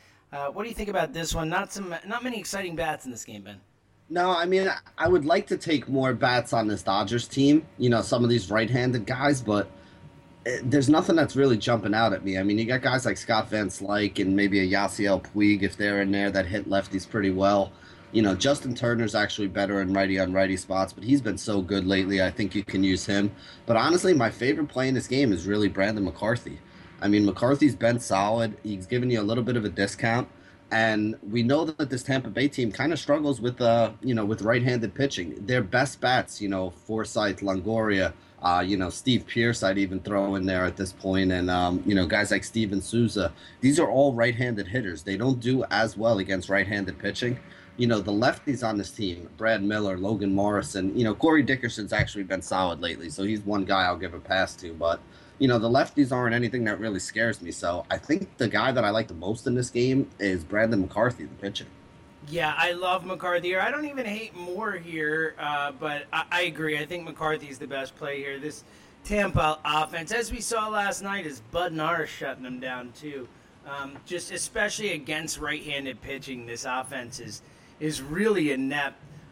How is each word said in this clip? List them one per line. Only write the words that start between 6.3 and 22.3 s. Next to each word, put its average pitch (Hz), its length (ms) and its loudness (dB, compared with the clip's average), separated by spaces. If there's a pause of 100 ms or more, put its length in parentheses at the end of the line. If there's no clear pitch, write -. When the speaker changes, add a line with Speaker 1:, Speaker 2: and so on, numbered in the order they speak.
Speaker 2:
on 113 160 2
this 101 140 -2
Dodgers 104 440 0
team, 143 400 4 (120)
you 123 100 2
know, 117 140 4
some 120 200 2
of 120 60 4
these 117 220 2
right-handed 120 560 2
guys, 131 340 2
but 104 300 0 (760)
it, 123 260 -2
there's 135 200 6
nothing 165 260 4
that's 151 180 2
really 135 220 6
jumping 107 380 0
out 110 180 4
at 92 100 -4
me. 95 140 -2
I 95 60 0
mean, 104 160 2
you 113 80 0
got 127 160 0
guys 127 240 0
like 101 100 0
Scott 110 320 0
Van 107 200 0
Slyke 101 500 -2
and 98 180 2
maybe 101 240 4
a 92 60 4
Yasiel 98 560 0
Puig, 104 400 2
if 95 160 -2
they're 101 240 0
in 98 80 0
there, 101 200 0
that 95 140 0
hit 98 240 -4
lefties 98 400 -2
pretty 98 220 0
well. 98 420 2 (380)
You 110 100 2
know, 101 140 4
Justin 131 400 0
Turner's 117 400 0
actually 104 340 0
better 98 320 0
in 95 140 0
righty 95 240 2
on 92 160 0
righty 95 240 2
spots, 95 340 -2
but 95 120 -16
he's 139 180 4
been 107 160 -2
so 101 240 0
good 92 240 0
lately, 95 360 2
I 92 80 2